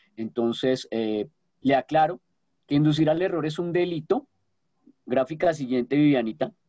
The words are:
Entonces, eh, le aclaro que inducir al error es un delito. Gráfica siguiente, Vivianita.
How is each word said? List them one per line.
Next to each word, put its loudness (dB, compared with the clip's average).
Entonces, -2
eh, -4
le 2
aclaro 0
que -2
inducir 2
al 0
error -2
es -6
un -4
delito. -2
Gráfica 0
siguiente, -2
Vivianita. 2